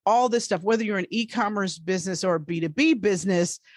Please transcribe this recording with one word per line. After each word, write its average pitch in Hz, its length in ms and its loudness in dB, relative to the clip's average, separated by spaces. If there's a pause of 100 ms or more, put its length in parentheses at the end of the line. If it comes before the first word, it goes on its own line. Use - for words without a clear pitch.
all 240 220 4
this 233 160 0
stuff. 175 180 -2
Whether 226 220 0
you're 208 140 -2
an 180 120 -4
e-commerce 208 680 -2
business 180 420 -4
or 180 140 2
a 160 40 -4
B 160 200 -6
two 165 80 -2
B 302 260 2
business, 180 640 0 (180)